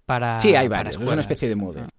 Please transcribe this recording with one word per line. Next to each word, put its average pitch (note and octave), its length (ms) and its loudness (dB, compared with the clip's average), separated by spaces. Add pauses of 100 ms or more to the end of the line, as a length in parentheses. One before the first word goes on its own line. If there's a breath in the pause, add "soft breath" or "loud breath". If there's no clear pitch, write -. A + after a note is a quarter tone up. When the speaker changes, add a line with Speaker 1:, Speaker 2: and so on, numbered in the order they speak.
Speaker 1:
para, A#2+ 360 0
Speaker 2:
Sí, G#3+ 140 6
hay C3 120 4
Speaker 1:
para G#2 120 0
Speaker 2:
varios, G2+ 160 -6
es - 20 -10
una G#2+ 80 -8
Speaker 1:
escuelas. D3 200 0
Speaker 2:
especie C3 240 -2
de G#2+ 60 -2
Moodle. F#2+ 280 -6
Speaker 1:
Ah, - 160 -14